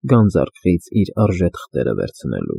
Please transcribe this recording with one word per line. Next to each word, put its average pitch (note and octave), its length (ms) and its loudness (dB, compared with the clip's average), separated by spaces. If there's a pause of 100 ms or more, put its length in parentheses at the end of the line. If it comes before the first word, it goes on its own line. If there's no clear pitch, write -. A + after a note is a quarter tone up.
գանձարկղից F#2 840 2
իր G2+ 240 0
արժեթղթերը F2+ 800 -2
վերցնելու։ G1+ 640 -6